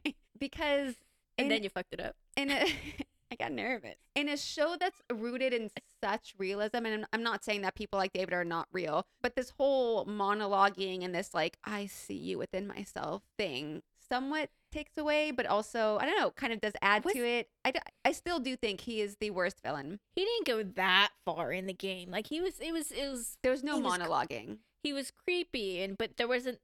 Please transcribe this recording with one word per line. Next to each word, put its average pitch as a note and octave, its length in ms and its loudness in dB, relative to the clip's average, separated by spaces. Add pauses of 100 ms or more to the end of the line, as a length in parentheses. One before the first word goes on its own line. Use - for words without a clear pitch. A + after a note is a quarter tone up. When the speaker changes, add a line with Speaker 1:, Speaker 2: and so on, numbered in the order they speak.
Speaker 1:
<laughs> C#4+ 100 -2 (240)
Because C#4+ 560 0 (420)
Speaker 2:
And C4 100 2
Speaker 1:
in - 40 2
Speaker 2:
then A3 140 2
you F#3+ 40 0
fucked - 240 -6
it - 80 -8
up. - 160 -6 (180)
Speaker 1:
in C#4 160 2
a, C#4 140 4 (360)
<laughs> - 300 -14
I A#3+ 80 -12
got - 140 -2
nervous. A3+ 440 -4 (180)
In C#4+ 120 0
a D4 120 -2
show D#4+ 420 0
that's F#4 220 -2 (100)
rooted A#3+ 400 0
in A3+ 160 0 (340)
such G#3+ 360 -2
realism, G3+ 380 0
and A#3 100 0
I'm, G#3+ 260 -2
I'm A3+ 100 0
not A3+ 220 -2
saying G#3 180 0
that F#3+ 120 0
people G3+ 240 -4
like F#3+ 160 0
David F3+ 180 0
are F3+ 120 2
not E3 280 -2
real, E3+ 340 0 (140)
but B3 160 -2
this B3 220 -4
whole C4 480 4
monologuing G3 1000 2
and F3+ 100 -2
this, F3+ 200 -2
like, E3 280 0
"I G3+ 240 -4
see - 300 -10
you F3 220 -4
within F#3+ 280 -4
myself" F#3+ 560 -6 (160)
thing D3+ 440 -4 (260)
somewhat C#4 400 0 (240)
takes - 240 -8
away, D4+ 340 4
but B3 160 0
also, A3 540 2
I A#3 60 2
don't F4 120 4
know, B3 120 4
kind B3 240 -2
of A3 80 -4
does G#3+ 180 2
add G3+ 240 6
Speaker 2:
Was F4+ 100 4
Speaker 1:
to C4 100 2
it. A#3+ 240 0 (160)
I C4 80 4
d-, E4+ 80 0 (240)
I - 80 6
still F4 280 -2
do B3+ 160 -2
think G#3 240 -2
he A3+ 220 -4
is G3+ 180 -4
the G#3+ 100 0
worst F3+ 320 0
villain. C#3+ 380 -4 (160)
Speaker 2:
He F4+ 80 2
didn't A4+ 220 0
go A3 160 2 (120)
that F#3+ 360 6 (160)
far D#3 260 0
in F#3 140 -4
the F#3+ 80 -4
game. F#3 360 -6
Like, G#3 180 -4
he D#4 120 -4
was, F4+ 200 -2
it E4 120 -4
was, E4 180 -4
it C#4 200 -4
was A#3+ 320 -8
Speaker 1:
There B3+ 100 4
was B3+ 100 -2
no D4 140 0
Speaker 2:
he - 60 0
was F3+ 140 2
cr- F3+ 80 -2
Speaker 1:
monologuing. C3+ 540 -2 (240)
Speaker 2:
he D4 100 -2
was C#4 200 -4
creepy, B3 680 -2
and, G3 140 -4
but A3+ 200 -4
there A#3+ 100 2
wasn't B3 380 0